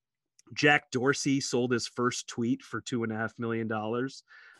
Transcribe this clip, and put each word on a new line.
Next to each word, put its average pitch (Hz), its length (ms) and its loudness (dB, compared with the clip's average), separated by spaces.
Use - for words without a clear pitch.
Jack 147 380 4
Dorsey 135 480 2
sold 123 320 0
his 120 160 0
first - 400 -2
tweet 123 360 -2
for - 180 -8
two 117 220 -4
and 110 100 -2
a - 20 -4
half 110 220 -4
million 113 320 -2
dollars, 117 540 -4